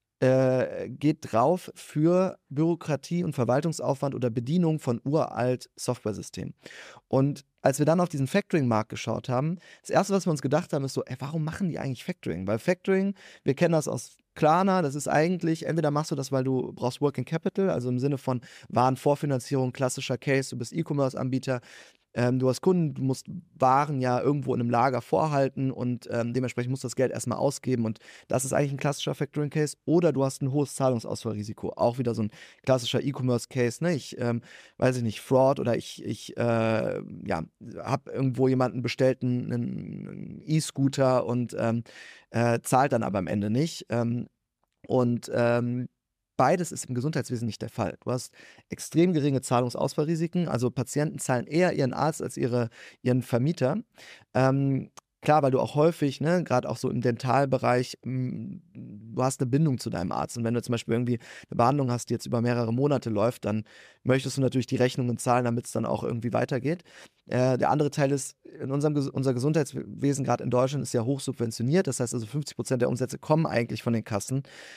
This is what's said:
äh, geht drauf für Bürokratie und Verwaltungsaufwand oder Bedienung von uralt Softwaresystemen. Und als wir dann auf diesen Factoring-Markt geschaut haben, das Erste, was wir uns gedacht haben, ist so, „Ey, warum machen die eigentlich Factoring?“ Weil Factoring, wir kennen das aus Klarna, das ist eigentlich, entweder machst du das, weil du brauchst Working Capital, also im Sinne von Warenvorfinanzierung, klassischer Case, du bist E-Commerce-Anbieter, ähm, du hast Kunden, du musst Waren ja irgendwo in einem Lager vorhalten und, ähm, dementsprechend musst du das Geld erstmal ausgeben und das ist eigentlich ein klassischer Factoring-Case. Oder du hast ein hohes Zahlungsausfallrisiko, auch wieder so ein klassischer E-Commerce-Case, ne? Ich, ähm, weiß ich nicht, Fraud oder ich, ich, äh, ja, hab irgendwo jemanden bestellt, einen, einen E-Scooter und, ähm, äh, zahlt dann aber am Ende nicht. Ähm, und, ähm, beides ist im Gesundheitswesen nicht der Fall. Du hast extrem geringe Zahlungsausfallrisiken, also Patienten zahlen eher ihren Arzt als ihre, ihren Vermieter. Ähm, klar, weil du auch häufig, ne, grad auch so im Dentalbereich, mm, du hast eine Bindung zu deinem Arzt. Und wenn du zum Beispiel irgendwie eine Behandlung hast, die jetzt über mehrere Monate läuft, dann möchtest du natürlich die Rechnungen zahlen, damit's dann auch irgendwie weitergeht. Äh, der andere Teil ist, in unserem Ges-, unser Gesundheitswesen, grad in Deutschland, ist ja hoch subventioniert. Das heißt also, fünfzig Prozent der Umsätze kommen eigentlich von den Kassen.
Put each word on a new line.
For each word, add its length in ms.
äh, 720
geht 420
drauf 420
für 640
Bürokratie 760
und 80
Verwaltungsaufwand 840
oder 140
Bedienung 520
von 240
uralt 720
Softwaresystemen. 760
Und 400
als 160
wir 80
dann 140
auf 100
diesen 160
Factoring-Markt 640
geschaut 400
haben, 260
das 80
Erste, 240
was 140
wir 60
uns 100
gedacht 320
haben, 100
ist 80
so, 120
„Ey, 140
warum 260
machen 260
die 80
eigentlich 260
Factoring?“ 420
Weil 120
Factoring, 560
wir 120
kennen 180
das 160
aus 300
Klarna, 480
das 120
ist 140
eigentlich, 580
entweder 240
machst 220
du 20
das, 160
weil 140
du 280
brauchst 280
Working 240
Capital, 460
also 180
im 100
Sinne 200
von 220
Warenvorfinanzierung, 1040
klassischer 440
Case, 340
du 60
bist 160
E-Commerce-Anbieter, 880
ähm, 240
du 100
hast 140
Kunden, 320
du 80
musst 240
Waren 460
ja 200
irgendwo 340
in 60
einem 100
Lager 320
vorhalten 680
und, 400
ähm, 220
dementsprechend 380
musst 120
du 40
das 100
Geld 160
erstmal 240
ausgeben 480
und 140
das 180
ist 80
eigentlich 180
ein 60
klassischer 360
Factoring-Case. 720
Oder 280
du 120
hast 160
ein 100
hohes 240
Zahlungsausfallrisiko, 1000
auch 220
wieder 160
so 80
ein 80
klassischer 400
E-Commerce-Case, 840
ne? 100
Ich, 240
ähm, 220
weiß 180
ich 60
nicht, 180
Fraud 400
oder 160
ich, 260
ich, 360
äh, 640
ja, 160
hab 320
irgendwo 400
jemanden 320
bestellt, 420
einen, 300
einen 920
E-Scooter 800
und, 320
ähm, 260
äh, 320
zahlt 300
dann 100
aber 160
am 80
Ende 240
nicht. 400
Ähm, 380
und, 460
ähm, 560
beides 340
ist 140
im 100
Gesundheitswesen 520
nicht 160
der 60
Fall. 300
Du 140
hast 200
extrem 440
geringe 280
Zahlungsausfallrisiken, 1080
also 240
Patienten 480
zahlen 300
eher 240
ihren 200
Arzt 300
als 140
ihre, 320
ihren 200
Vermieter. 560
Ähm, 560
klar, 220
weil 80
du 80
auch 160
häufig, 460
ne, 240
grad 200
auch 120
so 140
im 100
Dentalbereich, 1040
mm, 540
du 480
hast 200
eine 100
Bindung 280
zu 120
deinem 220
Arzt. 260
Und 60
wenn 100
du 80
zum 80
Beispiel 240
irgendwie 240
eine 60
Behandlung 340
hast, 180
die 60
jetzt 120
über 140
mehrere 320
Monate 380
läuft, 340
dann 200
möchtest 320
du 40
natürlich 280
die 80
Rechnungen 420
zahlen, 260
damit's 280
dann 140
auch 180
irgendwie 280
weitergeht. 520
Äh, 320
der 120
andere 200
Teil 220
ist, 240
in 100
unserem 240
Ges-, 160
unser 240
Gesundheitswesen, 920
grad 160
in 100
Deutschland, 340
ist 100
ja 100
hoch 140
subventioniert. 720
Das 100
heißt 160
also, 100
fünfzig 320
Prozent 240
der 80
Umsätze 300
kommen 260
eigentlich 380
von 100
den 120
Kassen. 400